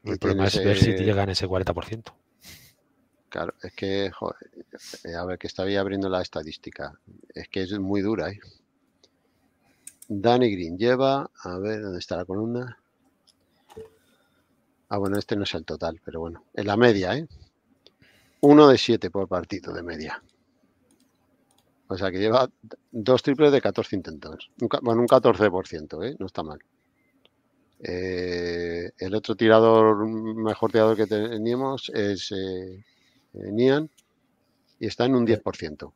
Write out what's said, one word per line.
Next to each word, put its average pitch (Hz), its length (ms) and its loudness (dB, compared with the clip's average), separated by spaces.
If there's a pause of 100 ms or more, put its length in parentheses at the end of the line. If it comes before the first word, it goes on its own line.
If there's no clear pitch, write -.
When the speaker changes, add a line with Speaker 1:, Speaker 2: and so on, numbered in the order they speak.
Speaker 1:
Y 107 80 -10
Speaker 2:
El 90 60 -4
problema 98 280 2
es 98 60 2
Speaker 1:
tienes, 104 160 2
Speaker 2:
ver 101 100 4
si 113 120 6
Speaker 1:
eh, 95 140 0
Speaker 2:
llegan 98 240 2
ese 92 200 -4
cuarenta 92 260 -2
por 85 100 -8
ciento. 110 300 -14 (1120)
Speaker 1:
Claro, 85 240 -8 (100)
es 90 120 -16
que, 98 360 -4
joder, - 280 -10 (680)
eh, 85 100 -10
a 85 120 -8
ver, 92 120 -8
que 82 100 -12
estaba 95 200 -4
ahí 101 80 0
abriendo 98 320 -2
la 92 140 -2
estadística. - 760 -12 (360)
Es - 140 -16
que 95 140 -6
es 98 160 -6
muy 98 220 -2
dura, 95 300 -2
¿eh? 104 100 -16 (1700)
Danny 117 420 2
Green 90 280 -8
lleva, 135 520 0 (120)
a 90 160 -10
ver, 107 240 -6
¿dónde 95 160 -8
está - 180 -8
la 90 80 -6
columna? 117 540 -8 (2000)
Ah, 104 80 -4
bueno, 98 220 -2
este 104 180 -4
no 101 60 -4
es - 100 -6
el 80 140 -8
total, 80 360 -8
pero - 180 -12
bueno, 82 240 -12 (100)
en 101 120 -6
la 101 120 0
media, 101 360 4
¿eh? 156 140 -6 (1120)
Uno 147 280 10
de 123 100 8
siete 104 320 0
por 95 180 -4
partido 87 460 -6
de 85 80 -10
media. 80 400 -10 (1700)
O 95 100 -6
sea, 95 120 -2
que 92 80 -6
lleva 113 300 2 (420)
dos 123 320 2
triples 147 300 4
de 131 80 4
catorce - 360 -2
intentos. 80 540 -12 (100)
Un 117 80 -2
ca-, - 140 -2
bueno, 117 200 2
un 120 40 2
catorce 117 440 4
por 92 180 -6
ciento, 78 340 -12
¿eh? 135 160 -8
No 95 60 -8
está - 180 -8
mal. 78 180 -12 (1200)
Eh, 87 1200 -6
el 92 160 -6
otro 107 220 -4
tirador, 110 720 8
mejor 110 640 -4
tirador 110 240 4
que 104 100 2
teníamos 117 840 -4
es, 101 420 -4
eh, 95 520 -10 (500)
eh, 98 180 -12
Nian, 135 380 2 (880)
y 113 60 -8
está 117 180 -2
en 135 100 2
un 120 120 2
diez 110 140 2
por - 160 -6
ciento. 78 400 -12